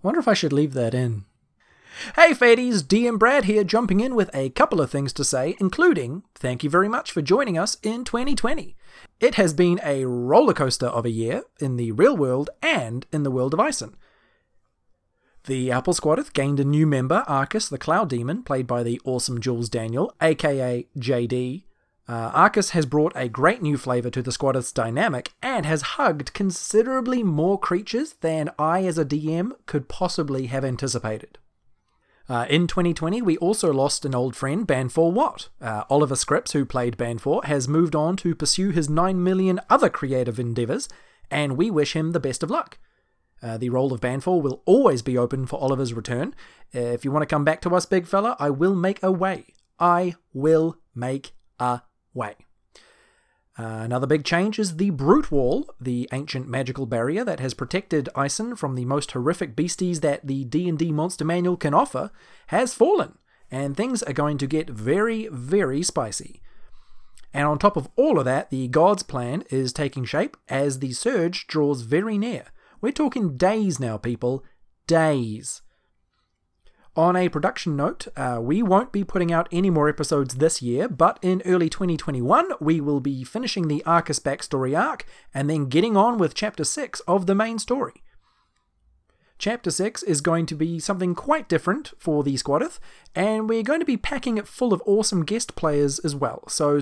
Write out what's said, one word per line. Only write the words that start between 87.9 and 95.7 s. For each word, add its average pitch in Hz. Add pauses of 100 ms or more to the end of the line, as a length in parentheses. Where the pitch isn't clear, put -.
Chapter 220
six 196
is 151
going 165
to 165
be 160
something 180
quite 294
different 190
for 147
the 139
Squadeth, 160 (340)
and 220
we're 226
going 285
to 339
be 247
packing 247
it 202
full 247
of 185
awesome 202
guest 220
players 143